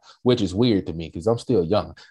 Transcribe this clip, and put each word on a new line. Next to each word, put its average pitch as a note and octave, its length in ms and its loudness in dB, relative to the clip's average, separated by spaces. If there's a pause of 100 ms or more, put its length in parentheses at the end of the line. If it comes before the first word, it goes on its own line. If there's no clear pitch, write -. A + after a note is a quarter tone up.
(240)
which A#2+ 180 2
is F2+ 140 -2
weird G#2 320 2
to E2+ 60 -6
me E2 180 -10
'cause E2+ 160 -8
I'm A#2 100 2
still A2 260 0
young. E2+ 320 -2 (160)